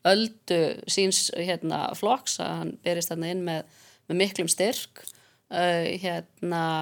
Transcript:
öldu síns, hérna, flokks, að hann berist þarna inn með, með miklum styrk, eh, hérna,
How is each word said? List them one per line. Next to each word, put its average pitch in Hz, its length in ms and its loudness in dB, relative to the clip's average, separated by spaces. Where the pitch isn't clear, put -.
öldu 190 800 4
síns, 190 400 2
hérna, 165 580 -2
flokks, - 460 0
að 170 160 -4
hann 165 260 -6
berist 170 280 -2
þarna 165 200 -4
inn 180 140 -4
með, 160 200 -4
með 175 80 0
miklum 190 320 0
styrk, - 560 -2
eh, 175 480 0
hérna, 170 640 -4